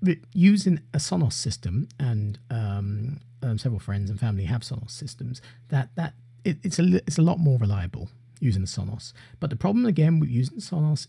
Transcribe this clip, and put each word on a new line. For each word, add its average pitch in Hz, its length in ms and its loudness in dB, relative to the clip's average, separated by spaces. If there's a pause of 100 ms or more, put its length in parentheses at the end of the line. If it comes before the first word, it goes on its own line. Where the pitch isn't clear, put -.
that 180 160 2 (160)
using 190 460 4 (120)
a 151 60 -2
Sonos 165 360 0
system, - 540 -4 (100)
and, 104 400 -2 (120)
um, 104 720 -4 (220)
um, 113 160 -2
several 110 220 -2
friends 98 300 -2
and 104 100 -6
family 101 240 0
have 110 160 -2
Sonos - 300 -10
systems, 127 500 -10 (280)
that, 131 260 0
that 165 200 -6 (300)
it, 165 180 -2
it's - 160 -2
a 170 40 2
li-, 180 240 4
it's 147 120 -2
a 160 40 4
lot 170 160 4
more 143 200 4
reliable 98 520 -2 (300)
using 98 220 2
the 92 60 -4
Sonos. 101 440 -8 (260)
But 151 120 -4
the 120 60 -2
problem 214 300 2
again 160 320 4
with 151 120 2
using 123 280 0
Sonos 156 500 -2